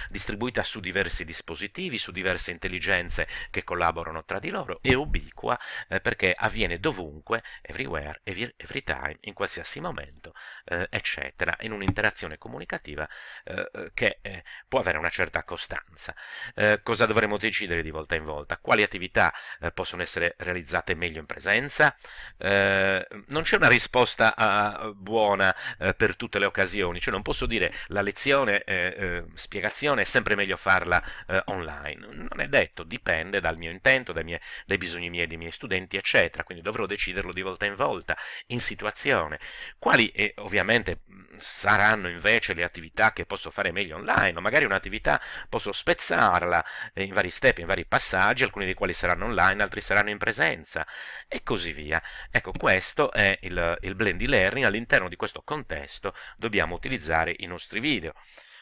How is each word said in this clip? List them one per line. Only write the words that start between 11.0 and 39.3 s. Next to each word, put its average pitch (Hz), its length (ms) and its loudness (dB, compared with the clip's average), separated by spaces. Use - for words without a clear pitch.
in 110 100 -6
un'interazione 98 640 -2
comunicativa, 78 680 -10
eh, 92 300 -6
eh, - 200 -10
che, - 280 0
eh, 98 220 -10
può 131 120 0
avere 90 180 2
una 82 120 0
certa 82 340 -2
costanza. - 680 -10
Eh, 104 300 4
cosa 117 220 2
dovremo 107 320 4
decidere 98 440 -2
di 80 80 -6
volta 78 260 -4
in 78 100 -2
volta? 73 320 -6
Quali 113 260 4
attività, 95 500 2
eh, 85 120 -2
possono 90 300 -4
essere 85 360 0
realizzate 90 560 -2
meglio 80 260 -4
in 76 60 -12
presenza? 131 680 2
Eh, 98 680 4
non 151 140 -2
c'è - 140 2
una 170 120 8
risposta, 117 680 6
ah, 104 580 2
buona, 101 640 4
eh, 95 140 2
per 101 220 2
tutte - 220 -4
le 98 80 4
occasioni, 92 540 0
cioè - 140 -2
non 98 100 -2
posso - 220 -2
dire 107 280 2
la 101 140 0
lezione, 110 640 2
eh, 90 340 0
eh, 87 360 -4
spiegazione 107 680 -2
è 95 40 2
sempre 104 300 2
meglio 95 220 0
farla, 90 440 4
eh, 95 180 2
online. 76 480 -6
Non - 80 0
è 135 60 -6
detto, 104 340 2
dipende 85 560 -2
dal 82 180 0
mio 82 140 -8
intento, 127 400 2
dai 80 140 -4
miei, 82 140 -6
dai 98 120 0
bisogni 87 320 -4
miei, 87 160 -2
dei 82 120 -6
miei 82 160 -10
studenti, 92 420 -4
eccetera. 98 480 2
Quindi 87 180 -14
dovrò 98 240 -4
deciderlo 92 460 -4
di 90 100 -6
volta 95 240 -4
in 101 100 -2
volta, 101 420 -2
in 123 120 -4
situazione. 104 800 -2